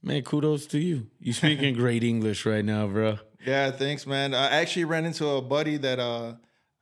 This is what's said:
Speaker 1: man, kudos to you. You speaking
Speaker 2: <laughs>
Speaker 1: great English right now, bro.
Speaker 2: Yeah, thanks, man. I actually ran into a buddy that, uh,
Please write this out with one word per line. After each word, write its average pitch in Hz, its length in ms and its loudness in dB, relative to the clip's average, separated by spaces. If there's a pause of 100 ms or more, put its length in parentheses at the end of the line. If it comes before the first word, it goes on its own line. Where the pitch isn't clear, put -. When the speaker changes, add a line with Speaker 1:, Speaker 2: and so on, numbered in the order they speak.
Speaker 1:
man, 135 200 -2
kudos 147 440 0
to 147 120 -2
you. 156 280 -2 (140)
You 120 120 -4
speaking 143 420 2
Speaker 2:
<laughs> - 20 0
Speaker 1:
great 120 280 2
English 110 400 0
right 107 200 2
now, 107 240 0
bro. 110 300 0 (280)
Speaker 2:
Yeah, 135 240 2
thanks, 135 360 -4
man. 139 280 -2
I 131 140 2 (120)
actually 170 260 0
ran 160 180 0
into 160 240 -2
a 139 120 0
buddy 147 380 0
that, 131 220 -2
uh, 117 340 -4 (480)